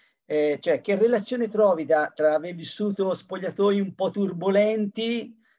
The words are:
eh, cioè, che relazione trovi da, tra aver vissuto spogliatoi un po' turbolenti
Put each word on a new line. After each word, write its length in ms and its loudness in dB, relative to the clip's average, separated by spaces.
eh, 360 0
cioè, 200 0
che 160 0
relazione 520 0
trovi 360 2
da, 300 0
tra 200 2
aver 200 -4
vissuto 580 -4
spogliatoi 680 -2
un 140 -4
po' 160 -2
turbolenti 1300 0